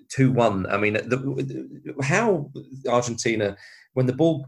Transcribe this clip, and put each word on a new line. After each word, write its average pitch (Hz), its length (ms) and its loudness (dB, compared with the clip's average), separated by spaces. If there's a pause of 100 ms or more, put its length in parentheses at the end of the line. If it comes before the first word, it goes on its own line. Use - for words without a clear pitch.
two 131 240 4
one. 107 340 2
I 101 120 -2
mean, 104 160 2
the, 135 1080 -4
how 180 480 0 (380)
Argentina, 113 680 0 (360)
when 127 140 2
the 123 80 2
ball 151 340 2